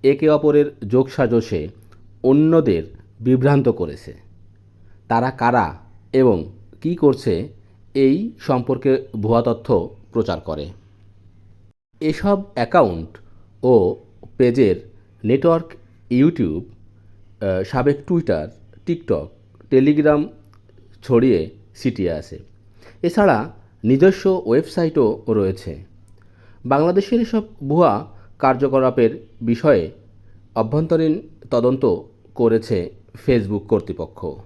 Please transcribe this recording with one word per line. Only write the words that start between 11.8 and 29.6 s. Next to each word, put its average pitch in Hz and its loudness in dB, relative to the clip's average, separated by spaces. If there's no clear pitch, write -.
এসব 190 -2
অ্যাকাউন্ট 98 0
ও 110 2
পেজের 120 2
নেটওয়ার্ক 165 0
YouTube, 123 0
আহ, - -10
সাবেক 139 -2
Twitter, 120 -2
TikTok, 113 -4
Telegram 147 4
ছড়িয়ে 117 2
ছিটিয়ে 95 -4
আছে। 76 -10
এছাড়া 170 0
নিজস্ব 113 2
ওয়েবসাইটও 139 0
রয়েছে। 95 -4
বাংলাদেশের 180 0
এসব 220 -2
ভুয়া 143 0
কার্যকলাপের 131 0
বিষয়ে 120 2